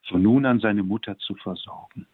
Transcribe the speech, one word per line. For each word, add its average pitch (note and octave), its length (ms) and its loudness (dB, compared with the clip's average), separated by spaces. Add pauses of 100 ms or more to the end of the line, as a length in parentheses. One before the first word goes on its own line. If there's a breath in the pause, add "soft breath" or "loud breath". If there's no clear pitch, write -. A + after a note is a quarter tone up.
von F#2 200 0
nun B2+ 220 6
an B2 160 2
seine G#2 220 0
Mutter G2+ 360 -4
zu - 180 -8
versorgen. - 760 -14